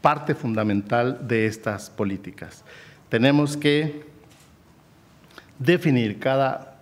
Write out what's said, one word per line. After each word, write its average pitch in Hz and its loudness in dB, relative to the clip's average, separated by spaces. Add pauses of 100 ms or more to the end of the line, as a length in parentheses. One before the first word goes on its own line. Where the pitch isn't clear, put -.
parte 151 2
fundamental 113 -2
de 110 2
estas 107 -6
políticas. - -8 (460)
Tenemos 143 2
que 147 0 (1500)
definir 123 2
cada 135 -2